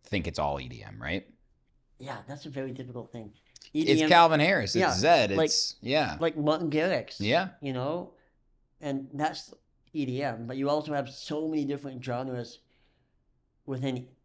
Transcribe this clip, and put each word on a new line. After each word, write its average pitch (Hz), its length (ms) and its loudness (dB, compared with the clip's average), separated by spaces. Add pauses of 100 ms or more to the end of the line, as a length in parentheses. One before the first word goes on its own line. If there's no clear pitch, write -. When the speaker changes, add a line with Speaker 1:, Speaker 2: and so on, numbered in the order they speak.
Speaker 1:
think 101 240 -2
it's 76 120 -6
all 71 200 0
E 64 80 -10
D 60 160 -14
M, 52 180 -16
right? 78 240 -6 (720)
Speaker 2:
Yeah, 131 180 -10 (100)
that's 139 180 -14
a - 40 -12
very 135 240 -8
difficult 123 380 -12
thing. 110 200 -12 (420)
Speaker 1:
It's 156 160 2
Speaker 2:
E 151 60 10
D 160 80 4
M. 156 60 2
Speaker 1:
Calvin 165 320 8
Harris. 156 340 2
It's 139 280 2
Speaker 2:
Yeah, 147 240 6
Speaker 1:
Zedd. 98 100 2
Speaker 2:
like, 160 80 4
Speaker 1:
It's, - 360 -2
yeah. 123 380 0
Speaker 2:
like 160 180 0
Martin 156 320 2
Garrix. 156 500 0
Speaker 1:
Yeah. 151 300 2 (120)
Speaker 2:
You 135 120 -4
know? 151 400 -4 (680)
And 139 320 -6
that's 151 400 -4 (400)
E 147 120 -2
D 127 160 -4
M, 117 260 -6
but 131 100 -8
you 139 120 0
also 151 240 0
have 139 160 -2
so 151 380 -6
many 156 160 0
different 139 400 -6
genres 123 560 -6 (1040)
within 131 420 -4 (180)